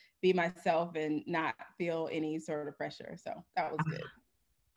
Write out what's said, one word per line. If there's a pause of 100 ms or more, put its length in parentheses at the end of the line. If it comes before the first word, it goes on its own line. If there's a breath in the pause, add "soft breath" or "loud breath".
(200 soft breath)
be
myself
and
not (220)
feel
any
sort
of
pressure.
So (120)
that
was
good. (680)